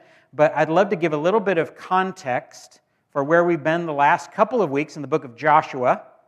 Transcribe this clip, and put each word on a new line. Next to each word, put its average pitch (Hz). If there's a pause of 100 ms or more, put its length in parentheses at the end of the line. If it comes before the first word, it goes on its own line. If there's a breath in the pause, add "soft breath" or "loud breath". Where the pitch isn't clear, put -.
(340 soft breath)
But 147
I'd 156
love 190
to 214
give 160
a 151
little 185
bit 185
of 151
context - (320)
for 139
where 165
we've 170
been 165
the 151
last 143
couple 220
of 165
weeks 143
in 156
the 135
book 151
of 120
Joshua. 151 (240)